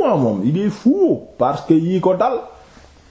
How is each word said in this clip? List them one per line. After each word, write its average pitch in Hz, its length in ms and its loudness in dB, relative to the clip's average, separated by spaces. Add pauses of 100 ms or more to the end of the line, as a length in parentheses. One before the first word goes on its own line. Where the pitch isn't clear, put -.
hein, 226 120 2
moom, 110 280 0
il 147 160 0
est 208 80 -2
fou, 269 540 0 (160)
parce 135 240 -2
que - 100 2
yii 170 280 0
ko 185 140 2
dal, 233 260 -2 (720)